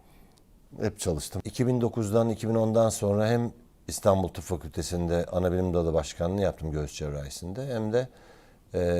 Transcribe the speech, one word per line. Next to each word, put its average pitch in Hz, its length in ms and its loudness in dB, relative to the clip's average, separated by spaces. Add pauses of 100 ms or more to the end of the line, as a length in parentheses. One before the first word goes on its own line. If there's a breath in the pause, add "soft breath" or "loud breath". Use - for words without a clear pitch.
(800 soft breath)
Hep 101 180 -2
çalıştım. 87 460 -4
İki 117 220 0
bin 127 140 2
dokuzdan, 113 480 2
iki 110 200 -2
bin 113 60 2
ondan 113 340 4
sonra 104 400 2
hem 120 240 0 (360)
İstanbul 95 400 4
Tıp - 160 -10
Fakültesi'nde 85 880 -2
ana 90 200 2
bilim 90 220 2
dalı 82 200 2
başkanlığı 87 460 -2
yaptım 80 300 -2
göğüs 76 220 -4
cerrahisinde. 78 760 -8
Hem 110 260 -2
de, 127 160 2 (640 soft breath)
e, 90 40 -2 (220)